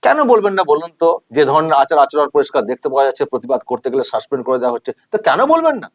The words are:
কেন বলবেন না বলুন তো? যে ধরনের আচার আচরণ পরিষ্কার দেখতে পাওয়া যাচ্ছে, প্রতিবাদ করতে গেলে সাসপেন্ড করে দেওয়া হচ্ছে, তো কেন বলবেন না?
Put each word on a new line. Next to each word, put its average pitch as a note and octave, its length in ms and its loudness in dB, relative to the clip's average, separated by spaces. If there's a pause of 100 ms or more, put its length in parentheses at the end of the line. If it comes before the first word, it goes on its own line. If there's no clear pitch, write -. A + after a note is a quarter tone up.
কেন D4+ 120 2 (120)
বলবেন G3+ 260 2
না F#3 140 0
বলুন D#3+ 200 -2 (100)
তো? E3+ 80 4 (260)
যে D3 160 4
ধরনের D#3 300 2
আচার C#3+ 240 2
আচরণ D3 300 0
পরিষ্কার C#3+ 260 0 (100)
দেখতে B2+ 200 -6
পাওয়া C3+ 160 2
যাচ্ছে, C#3 240 -4
প্রতিবাদ B2 300 -4 (100)
করতে B2 200 -6
গেলে B2+ 200 -2
সাসপেন্ড B2 360 -6
করে C3 140 0
দেওয়া B2 140 -2
হচ্ছে, A#2 160 -10 (200)
তো G#3+ 60 -4 (100)
কেন C#3 120 2 (140)
বলবেন D#4+ 300 0
না? A2 120 -18